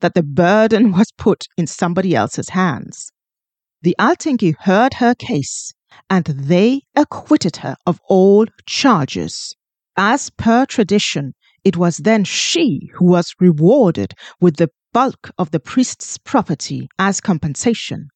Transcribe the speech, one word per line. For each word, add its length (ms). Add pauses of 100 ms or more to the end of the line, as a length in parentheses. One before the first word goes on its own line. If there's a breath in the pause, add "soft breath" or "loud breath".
that 120
the 100
burden 680
<laughs> 60
was 200
put 280 (120)
in 100
somebody 480
else's 340
hands. 600 (720)
The 180
Alþingi 600
heard 360
her 200
case, 580 (340 soft breath)
and 180
they 560 (140)
acquitted 640
her 180 (120)
of 200
all 380 (220)
charges. 880 (420)
As 320
per 380
tradition, 640 (300)
it 140
was 200
then 280
she 680
who 120
was 340
rewarded 720 (260 loud breath)
with 180
the 120 (240)
bulk 460
of 100
the 100
priest's 600
property 680 (120)
as 200
compensation, 960